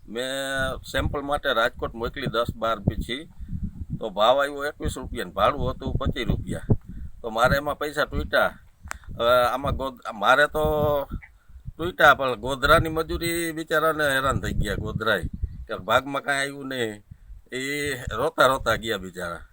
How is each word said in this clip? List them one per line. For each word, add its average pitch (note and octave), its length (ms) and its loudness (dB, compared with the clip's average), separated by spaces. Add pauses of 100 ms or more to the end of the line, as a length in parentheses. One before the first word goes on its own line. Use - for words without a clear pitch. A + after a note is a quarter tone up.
મેં B2 240 -6 (600)
સેમ્પલ C#3 300 0
માટે C#3+ 320 0
રાજકોટ A#2 400 0
મોકલી B2 340 -4
દસ A#2 280 0
બાર A2+ 240 0
પછી, A#2+ 500 -2 (720)
તો A2 100 -4
ભાવ A2 300 4
આવ્યો C#3+ 240 -2
એકવીસ D3 340 -6
રૂપિયા B2 280 -6
ને F2+ 60 -12
ભાડું B2+ 400 2
હતું C3+ 220 -6
પચીસ C3 340 -2
રૂપિયા. - 400 -2 (540)
તો A#2+ 80 -6
મારે B2 280 4
એમાં C#3+ 200 -2
પૈસા D3 280 -2
તૂટ્યા. C#3 460 0 (680)
હવે A#2+ 180 6 (100)
આમાં C3 300 0
ગોદ-, B2+ 280 -6 (100)
મારે B2+ 340 6
તો D3+ 160 -2 (1120)
તૂટ્યા, D#3+ 380 6
પણ B2+ 200 0
ગોધરાની C#3 540 2
મજૂરી E3 600 -2
બિચારાને D#3 520 0
હેરાન C3+ 380 2
થઈ G#2 120 -2
ગયા. G2+ 220 0
ગોધરાય G#2 480 0 (440)
કે A2+ 100 -6
ભાગમાં C3 460 0
કાંઈ C#3 180 -2
આવ્યું C#3 280 -6
નહીં, A2+ 340 -4 (480)
એ B2+ 100 -6 (500)
રોતા B2+ 360 2
રોતા B2+ 280 2
ગયા A2 220 -2
બિચારા. F2 560 -8